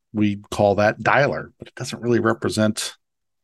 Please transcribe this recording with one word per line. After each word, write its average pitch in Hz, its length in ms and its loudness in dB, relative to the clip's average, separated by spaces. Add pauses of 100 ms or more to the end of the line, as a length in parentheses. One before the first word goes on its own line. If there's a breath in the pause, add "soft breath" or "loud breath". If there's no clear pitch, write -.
(140)
we 104 240 0 (120)
call 101 260 2
that 104 260 2
dialer, 107 580 0
but - 80 -18
it - 80 -20
doesn't - 260 -10
really 117 200 2
represent, 107 720 -2 (500)